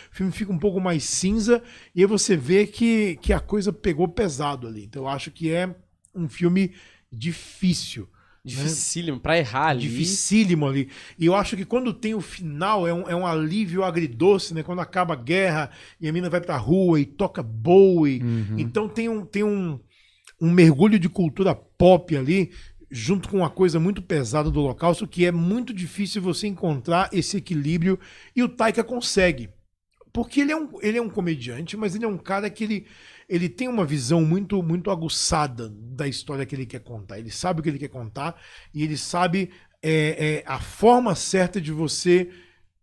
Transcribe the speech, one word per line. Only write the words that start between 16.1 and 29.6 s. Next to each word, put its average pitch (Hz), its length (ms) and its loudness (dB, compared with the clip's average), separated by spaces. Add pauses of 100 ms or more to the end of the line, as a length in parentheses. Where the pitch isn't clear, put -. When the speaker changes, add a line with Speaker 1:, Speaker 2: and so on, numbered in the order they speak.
Speaker 1:
mina 180 160 -2
vai 170 120 -2
pra 170 160 -4
rua 165 440 4
e 139 40 2
toca - 380 -4
Bowie. 147 800 4
Speaker 3:
Uhum. 113 380 -2
Speaker 1:
Então 208 300 -2
tem 226 200 -4
um, 214 160 -4
tem 202 200 -2
um, 190 340 -2 (600)
um 165 100 4
mergulho 175 480 8
de 175 100 2
cultura 185 460 0
pop 175 640 4
ali 156 340 0 (420)
junto 139 360 -2
com 202 100 -2
uma 170 120 2
coisa 170 300 2
muito 185 220 -2
pesada 151 480 0
do 147 100 0
Holocausto, 160 480 0
que 175 160 0
é 175 80 4
muito 202 400 0
difícil 190 500 -6
você 180 240 -2
encontrar 170 680 -2
esse 196 260 -2
equilíbrio, 165 600 -2 (380)
e 247 60 2
o 247 60 2
Taika 220 360 0
consegue. 180 640 0 (640)